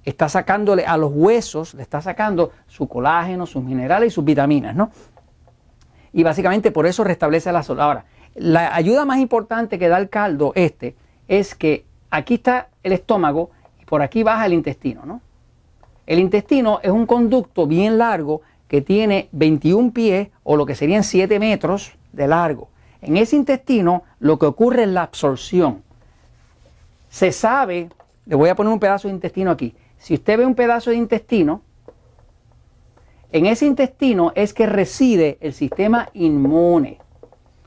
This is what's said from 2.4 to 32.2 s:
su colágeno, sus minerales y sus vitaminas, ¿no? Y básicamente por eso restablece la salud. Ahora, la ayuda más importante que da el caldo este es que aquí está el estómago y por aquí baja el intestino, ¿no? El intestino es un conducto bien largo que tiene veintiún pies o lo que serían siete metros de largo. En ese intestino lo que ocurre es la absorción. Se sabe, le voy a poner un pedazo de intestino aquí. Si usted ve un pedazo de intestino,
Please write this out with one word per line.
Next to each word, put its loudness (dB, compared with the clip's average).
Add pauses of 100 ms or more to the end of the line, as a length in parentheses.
su -8
colágeno, -2
sus -8
minerales -2
y -20
sus -4
vitaminas, 0
¿no? -2 (1200)
Y 2
básicamente 0
por 0
eso 0
restablece 0
la 0
salud. -6
Ahora, 0 (300)
la 0
ayuda 2
más 0
importante -2
que 0
da 2
el -4
caldo -2
este -2 (320)
es 0
que -2 (260)
aquí -2
está -2 (140)
el -2
estómago -2 (300)
y -20
por -2
aquí -2
baja 0
el 0
intestino, -6
¿no? -16 (880)
El 0
intestino 2
es -2
un 0
conducto 0
bien 2
largo -2 (240)
que 0
tiene 0
veintiún 2
pies 0 (140)
o 2
lo 0
que -6
serían 0
siete 0
metros -2 (200)
de -4
largo. -2 (320)
En -2
ese 2
intestino 0 (160)
lo 2
que 2
ocurre 2
es 0
la 0
absorción. -2 (1300)
Se 0
sabe, -2 (360)
le -4
voy 4
a 2
poner 0
un -2
pedazo 0
de -8
intestino -4
aquí. -4 (240)
Si -6
usted 0
ve 2
un 2
pedazo 0
de 0
intestino, -2 (1700)